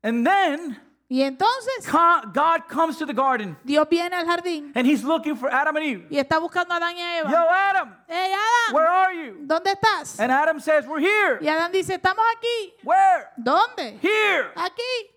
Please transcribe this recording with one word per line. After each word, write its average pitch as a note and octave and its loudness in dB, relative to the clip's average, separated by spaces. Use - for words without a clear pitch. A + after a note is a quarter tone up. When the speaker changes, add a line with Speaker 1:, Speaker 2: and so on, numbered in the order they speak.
Speaker 1:
And A#3 0
then E4 0
Speaker 2:
Y C4 0
entonces, A4+ -2
Speaker 1:
co-, D#4+ 4
God E4 0
comes D#4+ -2
to D#4+ -4
the D4 -6
garden. A3+ -2
Speaker 2:
Dios D4 2
viene E4+ 0
al F4 -4
jardín. E4+ -4
Speaker 1:
And A#3+ 2
he's C4 2
looking D#4 -2
for B3 -4
Adam D4 0
and D#4 -2
Eve. G#3+ -6
Speaker 2:
Y - -4
está C#4 0
buscando F4 -2
a F4 -2
Adán E4+ -4
y F4 -12
a F4 -4
Eva. D#4 -4
Speaker 1:
"Yo, E4 4
Adam, F#4 0
Speaker 2:
"Hey, F#4 -2
Adam, A4+ 2
Speaker 1:
where D#4+ 4
are F#4 2
you?" E4 -10
Speaker 2:
¿dónde E4 -2
estás?" G4 -2
Speaker 1:
And A#3+ 0
Adam D4+ 2
says, D4 2
"We're D4 -6
here." F#4+ 2
Speaker 2:
Y D4+ 0
Adán E4 0
dice, F#4+ -2
"Estamos F#4+ 0
aquí." A#4 -4
Speaker 1:
"Where?" F4+ 4
Speaker 2:
"¿Dónde?" C#4 -2
Speaker 1:
"Here." G4+ 0
Speaker 2:
"Aquí." A4 -6